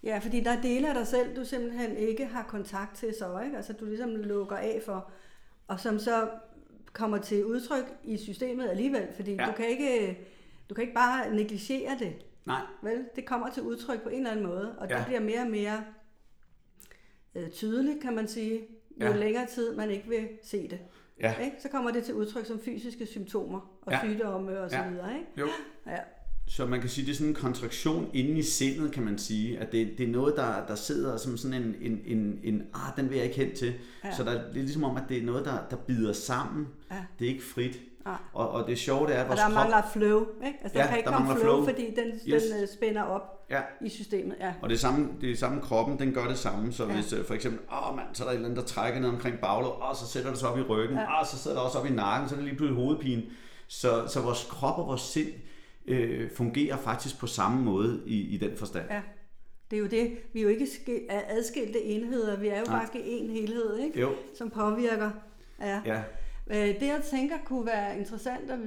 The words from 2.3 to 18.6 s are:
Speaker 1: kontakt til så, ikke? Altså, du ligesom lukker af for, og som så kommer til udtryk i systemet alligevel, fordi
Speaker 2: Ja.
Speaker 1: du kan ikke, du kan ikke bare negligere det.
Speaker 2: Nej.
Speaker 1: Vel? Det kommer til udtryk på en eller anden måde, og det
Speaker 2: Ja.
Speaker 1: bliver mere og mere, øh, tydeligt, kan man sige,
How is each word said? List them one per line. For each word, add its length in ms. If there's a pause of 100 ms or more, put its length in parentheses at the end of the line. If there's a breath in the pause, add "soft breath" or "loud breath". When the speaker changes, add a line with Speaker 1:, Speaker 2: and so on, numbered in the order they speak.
Speaker 1:
kontakt 540
til 220
så, 260
ikke? 120
Altså, 160
du 120
ligesom 300
lukker 400
af 300
for, 260 (560 loud breath)
og 120
som 200
så 280 (680)
kommer 240
til 280
udtryk 400 (180)
i 140
systemet 520
alligevel, 460
fordi 180
Speaker 2:
Ja. 120
Speaker 1:
du 60
kan 180
ikke, 480 (520 loud breath)
du 40
kan 80
ikke 140
bare 400
negligere 640
det. 140 (320)
Speaker 2:
Nej. 160 (220)
Speaker 1:
Vel? 200 (120)
Det 100
kommer 240
til 140
udtryk 400
på 60
en 80
eller 140
anden 140
måde, 320
og 120
det 60
Speaker 2:
Ja. 100
Speaker 1:
bliver 140
mere 220
og 80
mere, 340 (1500 loud breath)
øh, 140
tydeligt, 520
kan 140
man 120
sige, 320 (420)